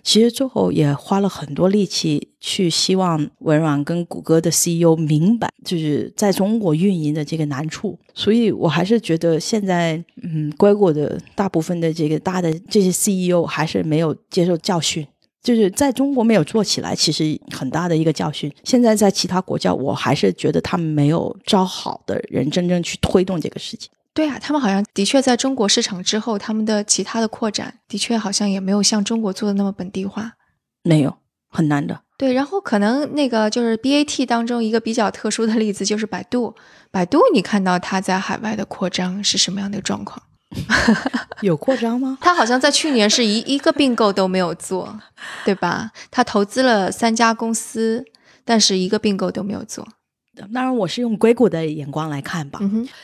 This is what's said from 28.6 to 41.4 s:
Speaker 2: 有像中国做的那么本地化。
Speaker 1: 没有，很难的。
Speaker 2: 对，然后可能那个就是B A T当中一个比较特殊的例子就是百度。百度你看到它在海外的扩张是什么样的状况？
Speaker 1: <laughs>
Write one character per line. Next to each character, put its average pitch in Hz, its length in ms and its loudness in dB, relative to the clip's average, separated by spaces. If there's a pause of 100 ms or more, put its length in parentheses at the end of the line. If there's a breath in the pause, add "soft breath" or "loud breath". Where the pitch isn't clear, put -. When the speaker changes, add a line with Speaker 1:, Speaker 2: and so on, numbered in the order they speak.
Speaker 2:
有 202 120 2
像 208 200 2
中 226 160 -2
国 202 140 -2
做 208 140 -4
的 202 60 0
那 196 100 0
么 196 80 -2
本 185 180 -10
地 190 160 -6
化。 214 280 -10 (500)
Speaker 1:
没 156 180 4
有， 131 140 -2 (340)
很 160 180 0
难 147 200 0
的。 170 140 -8 (180)
Speaker 2:
对， 262 140 2
然 262 120 0
后 392 160 -4
可 - 160 0
能 247 380 0
那 285 120 2
个 220 220 0
就 240 140 0
是 226 140 0
B 262 180 0
A 294 100 2
T 294 180 -4
当 233 220 0
中 240 180 -2
一 220 60 0
个 226 100 2
比 220 140 -2
较 220 160 2
特 - 220 -6
殊 226 160 0
的 220 80 2
例 220 180 0
子 196 100 -6
就 208 140 0
是 214 80 -4
百 - 160 -8
度。 240 320 -4 (380 soft breath)
百 185 120 0
度 269 160 2 (140)
你 226 80 4
看 190 220 0
到 180 160 2
它 190 200 -4
在 190 200 0
海 196 180 -4
外 214 180 -6
的 208 100 -6
扩 - 220 -6
张 185 360 -4
是 - 160 0
什 - 120 0
么 196 80 -6
样 196 120 -6
的 202 100 -8
状 - 240 -6
况？ - 160 -16 (300)
Speaker 1:
<laughs> - 880 0